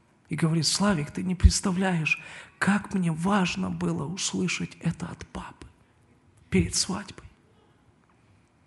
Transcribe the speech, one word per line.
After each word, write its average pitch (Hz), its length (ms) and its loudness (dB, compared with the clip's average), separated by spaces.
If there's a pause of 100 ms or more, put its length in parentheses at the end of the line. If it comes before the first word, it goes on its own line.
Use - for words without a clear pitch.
(300)
И 160 60 -6
говорит: 160 300 2
«Славик, 196 460 2
ты 185 120 -6
не 180 120 0
представляешь, 180 840 4 (360)
как - 360 2
мне 180 180 2
важно 185 600 0
было 170 340 -2
услышать 185 760 -4
это 170 260 -4
от - 200 -12
папы - 400 -14 (800)
перед 175 260 2
свадьбой. - 500 -4 (1400)